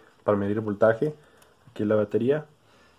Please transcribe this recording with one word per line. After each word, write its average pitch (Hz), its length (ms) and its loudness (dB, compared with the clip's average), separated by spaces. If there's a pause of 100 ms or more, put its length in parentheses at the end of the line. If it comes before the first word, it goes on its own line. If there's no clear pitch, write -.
(240)
para 104 120 2
medir 101 200 -4
el 110 80 -6
voltaje 110 500 2 (560)
aquí - 140 -6
en 104 40 0
la 107 60 2
batería 117 500 0 (540)